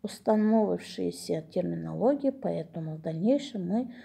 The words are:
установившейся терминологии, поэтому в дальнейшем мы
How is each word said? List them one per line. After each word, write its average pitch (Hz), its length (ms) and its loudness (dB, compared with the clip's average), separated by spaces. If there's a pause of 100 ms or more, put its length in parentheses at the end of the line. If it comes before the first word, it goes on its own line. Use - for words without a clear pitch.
установившейся 202 1400 2
терминологии, 175 880 0
поэтому 165 640 -4
в 156 60 -12
дальнейшем 185 680 0
мы 233 260 -2 (120)